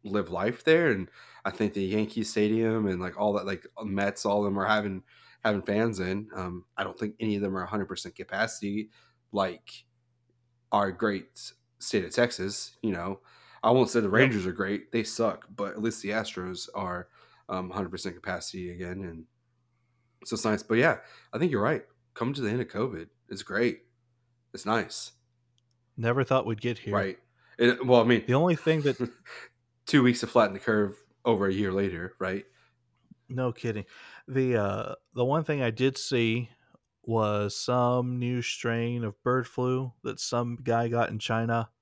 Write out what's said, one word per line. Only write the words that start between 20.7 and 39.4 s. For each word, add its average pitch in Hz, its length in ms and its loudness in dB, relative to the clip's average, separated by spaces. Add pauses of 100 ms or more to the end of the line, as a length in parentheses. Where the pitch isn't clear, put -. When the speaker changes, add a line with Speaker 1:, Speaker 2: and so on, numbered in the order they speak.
Speaker 1:
yeah, 139 180 4 (360)
I 110 60 -4
think 165 120 2
you're 104 100 0
right. 135 240 0 (300)
Coming 123 200 -2
to 143 60 -6
the 110 80 0
end 120 120 -2
of - 60 -6
covid, 104 420 -6 (200)
it's 98 140 -12
great. 110 400 -2 (720)
It's - 120 -12
nice. 107 460 -2 (840)
Speaker 2:
Never 120 260 2
thought 131 220 2
we'd 110 160 -2
get 120 180 -2
here. 104 140 -6
Speaker 1:
Right. 98 240 0 (400)
It, 120 280 4
well, 123 160 10
I - 40 6
mean, 117 220 6
Speaker 2:
The 123 80 2
only 170 200 4
thing 160 280 2
that 135 140 2
Speaker 1:
<laughs> - 880 -12
two 139 180 6
weeks 123 180 6
to 110 60 -4
flatten 104 260 6
the 98 60 -8
curve 104 360 2 (300)
over 101 220 4
a 95 60 2
year 98 180 0
later, 92 480 -2
right? 95 260 -4 (840)
Speaker 2:
No 127 220 -2
kidding. 107 340 -6 (420)
The, 131 300 2
uh, 101 380 -2 (180)
the 123 120 2
one 147 180 2
thing 147 180 0
I 120 80 2
did 127 280 2
see 117 520 2 (540)
was 104 540 0
some 123 600 2
new 123 220 -2
strain 117 640 -2
of 104 200 -6
bird 123 240 2